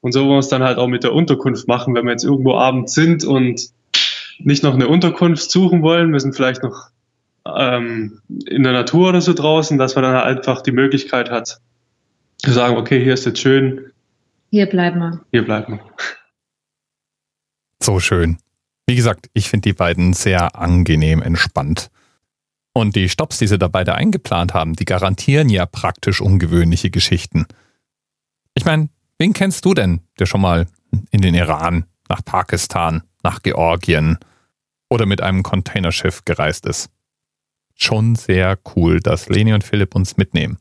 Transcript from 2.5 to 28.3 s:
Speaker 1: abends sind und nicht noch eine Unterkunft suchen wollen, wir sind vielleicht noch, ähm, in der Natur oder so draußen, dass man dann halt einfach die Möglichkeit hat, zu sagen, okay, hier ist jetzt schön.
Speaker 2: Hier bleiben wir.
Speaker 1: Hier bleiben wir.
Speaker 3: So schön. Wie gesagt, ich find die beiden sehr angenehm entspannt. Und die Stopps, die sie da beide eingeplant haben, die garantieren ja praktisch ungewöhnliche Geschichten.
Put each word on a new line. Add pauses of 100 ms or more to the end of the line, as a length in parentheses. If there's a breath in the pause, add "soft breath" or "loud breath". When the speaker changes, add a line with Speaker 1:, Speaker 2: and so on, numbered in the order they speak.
Speaker 1:
abends
sind
und (680 loud breath)
nicht
noch
eine
Unterkunft
suchen
wollen,
wir
sind
vielleicht
noch, (580)
ähm, (260)
in
der
Natur
oder
so
draußen,
dass
man
dann
halt
einfach
die
Möglichkeit
hat, (800)
zu
sagen,
okay,
hier
ist
jetzt
schön. (580)
Speaker 2:
Hier
bleiben
wir. (100)
Speaker 1:
Hier
bleiben
wir. (2000 loud breath)
Speaker 3:
So
schön. (500)
Wie
gesagt,
ich
find
die
beiden
sehr
angenehm
entspannt. (840)
Und
die
Stopps,
die
sie
da
beide
eingeplant
haben,
die
garantieren
ja
praktisch
ungewöhnliche
Geschichten. (1120 soft breath)